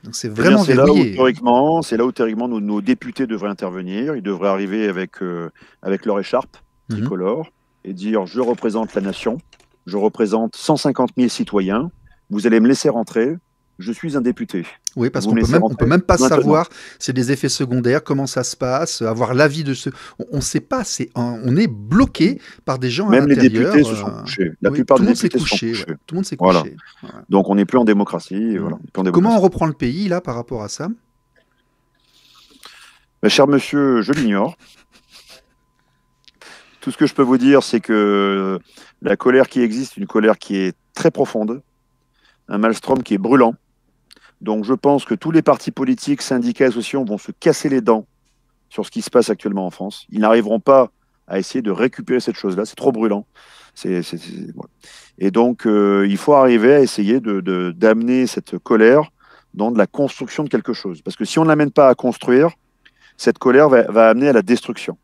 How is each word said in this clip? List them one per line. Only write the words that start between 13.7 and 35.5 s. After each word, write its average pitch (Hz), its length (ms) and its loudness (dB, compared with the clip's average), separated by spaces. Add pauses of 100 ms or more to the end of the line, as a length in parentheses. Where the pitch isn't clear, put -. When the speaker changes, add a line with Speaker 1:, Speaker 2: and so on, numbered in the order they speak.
Speaker 2:
je 95 140 -8
suis 147 240 -8
un 135 60 -2
député. » 113 440 -4 (300)
Speaker 1:
Oui, 127 140 -2
parce 123 140 -6
Speaker 2:
Vous 107 60 -2
Speaker 1:
qu'on 113 60 2
Speaker 2:
me 113 40 0
Speaker 1:
peut 110 60 2
Speaker 2:
laissez 120 80 0
Speaker 1:
même, - 80 4
on 110 60 0
Speaker 2:
rentrer 113 160 -2
Speaker 1:
peut 123 60 0
même 175 120 4
pas 180 160 0
Speaker 2:
maintenant. 131 180 4
Speaker 1:
savoir, 147 320 2 (320)
c'est - 120 -6
des 127 200 -2
effets 139 160 -2
secondaires, 127 560 0
comment 139 240 -2
ça 123 160 -4
se - 120 -8
passe, 135 460 -4
avoir 113 320 -2
l'avis 147 300 2
de 135 100 -4
ceux, 131 180 -8 (280)
on, - 120 -8
on 143 80 -2
sait - 200 -4
pas, 254 240 -6
c'est - 320 -8
un, 120 280 -6
on 127 120 0
est 214 100 2
bloqué 156 720 0 (240)
par 131 140 -4
des 127 120 -4
gens 185 180 -4
à - 20 0
Speaker 2:
Même 139 160 6
les 143 80 4
Speaker 1:
l'intérieur, 117 380 4
Speaker 2:
députés 147 180 4
se 110 60 -4
sont 101 120 -8
Speaker 1:
euh, 107 120 -10
Speaker 2:
couchés. 92 320 -4 (100)
La 98 80 2
Speaker 1:
oui, 139 60 -4
Speaker 2:
plupart 147 220 4
Speaker 1:
tout - 40 4
le 202 40 4
Speaker 2:
des 233 40 2
Speaker 1:
monde 233 60 2
s'est 185 120 -2
Speaker 2:
députés 147 140 -2
se 139 60 -4
sont 107 80 -2
Speaker 1:
couché, 117 100 -4
ouais. 113 60 -4
Speaker 2:
couchés. 82 240 -8 (100)
Speaker 1:
Tout - 80 -12
le - 20 -4
monde 190 100 -4
s'est 151 120 -10
Speaker 2:
Voilà. 87 220 4
Speaker 1:
couché. 69 160 -10 (260)
Voilà. - 260 -20
Speaker 2:
Donc 95 200 2
on 98 80 2
n'est 101 80 4
plus 127 140 2
en 120 60 4
démocratie, 101 520 0
et 107 220 -2
Speaker 1:
Mm. - 20 -4
Speaker 2:
voilà, 82 160 -6
on - 20 -18
n'est - 140 -20
plus 95 80 -6
en - 40 -2
Speaker 1:
Comment 92 60 2 (200)
Speaker 2:
démocratie. 226 80 4
Speaker 1:
on - 40 4
reprend 170 240 0
le 151 60 -2
pays, 151 360 -4
là, 175 120 -2
par 131 160 -10
rapport 117 260 -10
à 104 60 -10
ça ? 156 200 -10 (2250)
Speaker 2:
Mes 107 60 2
cher 135 200 6
monsieur, 139 540 2
je 139 100 -2
l'ignore. 120 440 -2 (2250)